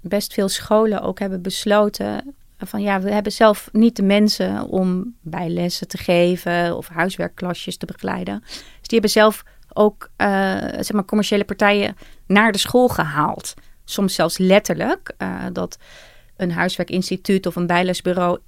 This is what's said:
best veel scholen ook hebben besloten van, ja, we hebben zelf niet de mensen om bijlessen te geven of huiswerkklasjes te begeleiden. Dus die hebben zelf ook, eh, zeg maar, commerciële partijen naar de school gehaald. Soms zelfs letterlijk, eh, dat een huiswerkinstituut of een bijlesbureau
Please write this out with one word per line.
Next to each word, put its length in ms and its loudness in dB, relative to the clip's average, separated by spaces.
best 320 -4
veel 160 0
scholen 540 2
ook 160 -4
hebben 240 -4
besloten 920 0
van, 240 -8
ja, 180 0
we 120 -2
hebben 200 0
zelf 400 4
niet 240 4
de 60 -2
mensen 680 2
om 520 -2
bijlessen 680 -4
te 100 -10
geven 800 2
of 120 -10
huiswerkklasjes 880 -6
te 100 -10
begeleiden. 540 -8
Dus 120 -20
die 100 4
hebben 120 2
zelf 320 4
ook, 440 0
eh, 100 0
zeg 320 -6
maar, 120 0
commerciële 400 0
partijen 520 0
naar 260 4
de 60 -2
school 300 2
gehaald. 680 -2
Soms 300 -2
zelfs 240 0
letterlijk, 800 2
eh, 360 -8
dat 260 -8
een 160 -2
huiswerkinstituut 960 -2
of 100 -4
een 100 -2
bijlesbureau 800 0